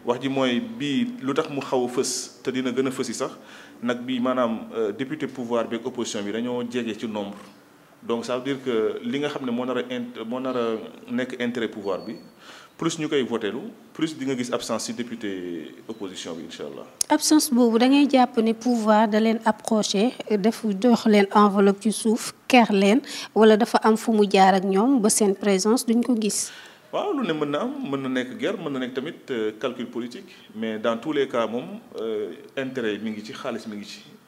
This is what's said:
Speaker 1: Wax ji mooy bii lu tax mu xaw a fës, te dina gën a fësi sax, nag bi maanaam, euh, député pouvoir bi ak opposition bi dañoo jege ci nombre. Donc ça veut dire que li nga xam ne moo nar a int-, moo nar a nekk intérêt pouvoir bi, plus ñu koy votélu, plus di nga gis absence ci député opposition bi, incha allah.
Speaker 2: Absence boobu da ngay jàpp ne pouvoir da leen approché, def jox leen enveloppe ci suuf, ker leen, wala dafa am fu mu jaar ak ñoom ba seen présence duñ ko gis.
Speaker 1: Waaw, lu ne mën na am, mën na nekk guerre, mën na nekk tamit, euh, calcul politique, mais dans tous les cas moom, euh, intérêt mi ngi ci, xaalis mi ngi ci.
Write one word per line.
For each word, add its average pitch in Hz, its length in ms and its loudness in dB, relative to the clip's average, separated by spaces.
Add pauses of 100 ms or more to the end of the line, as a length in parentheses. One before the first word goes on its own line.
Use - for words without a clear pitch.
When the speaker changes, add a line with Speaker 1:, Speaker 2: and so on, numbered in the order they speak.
Speaker 1:
Wax 120 180 0
ji 139 60 -2
mooy 131 320 2
bii 123 600 -4
lu 135 120 -2
tax 147 160 0
mu 139 100 -4
xaw 127 240 0
a 120 60 -2
fës, - 520 -4
te 131 120 -4
dina 127 180 -2
gën 131 140 0
a 131 40 -2
fësi 127 240 -6
sax, 139 180 -6 (500)
nag 120 240 -2
bi 127 140 -4
maanaam, 120 520 0
euh, 107 200 -2
député 135 340 -6
pouvoir 117 420 -2
bi 117 80 -4
ak 113 100 -8
opposition 117 360 -4
bi 101 100 -6
dañoo 123 380 -4
jege 113 280 -4
ci 120 100 -6
nombre. 101 280 -6 (640)
Donc 113 240 -4
ça 127 140 -2
veut 127 60 -8
dire 135 200 -4
que 110 380 0
li 120 160 -4
nga 147 100 -2
xam 139 160 -6
ne 123 60 -4
moo 123 160 -2
nar 123 120 -2
a - 20 0 (100)
int-, 120 340 -8
moo 120 160 -6
nar 131 160 -4
a 113 200 0 (340)
nekk 123 300 -4
intérêt 120 280 -2
pouvoir 98 380 -4
bi, 110 80 -10 (640)
plus 165 220 -2
ñu 151 80 -4
koy 143 140 2
votélu, 113 360 -2 (340)
plus 156 240 -4
di 131 80 -8
nga 135 120 -2
gis 123 160 -4
absence 120 340 -4
ci 120 80 -8
député 95 800 -8 (140)
opposition 92 460 -10
bi, 82 100 -12
incha 82 200 -14
allah. 69 220 -12 (220)
Speaker 2:
Absence 302 440 2
boobu 233 260 4
da 247 100 4
ngay 285 200 6
jàpp 247 300 4
ne 226 160 2
pouvoir 220 540 4
da 214 100 2
leen 220 260 2
approché, 220 680 2 (180)
def 214 340 2 (160)
jox 233 260 4
leen 208 280 6
enveloppe 202 480 6
ci 220 100 2
suuf, - 400 0 (140)
ker 240 260 6
leen, 202 280 6 (340)
wala 214 220 8
dafa 220 260 2
am 220 140 6
fu 226 160 -2
mu 208 180 6
jaar 190 240 8
ak 185 100 2
ñoom 214 380 4
ba 214 80 4
seen 202 240 4
présence 208 500 2
duñ 233 220 2
ko 254 100 2
gis. 214 360 -2 (380)
Speaker 1:
Waaw, 370 220 -2
lu 262 140 0
ne 160 80 0
mën 147 160 -2
na 147 160 0
am, 277 80 -6 (160)
mën 139 100 -2
na 135 80 -4
nekk 123 300 -2
guerre, 175 180 -2
mën 160 160 -8
na 131 60 -4
nekk 123 160 -6
tamit, 143 360 -8
euh, 110 300 -2
calcul 123 300 -6
politique, 120 400 -10 (240)
mais 110 240 -6
dans 117 180 0
tous 151 160 -6
les 139 160 0
cas 117 180 0
moom, 151 340 -8 (200)
euh, 107 300 -4 (260)
intérêt 123 400 -4
mi 110 140 -6
ngi 107 160 -10
ci, - 80 -14
xaalis 113 340 -8
mi 104 80 -10
ngi 101 80 -12
ci. - 200 -18 (240)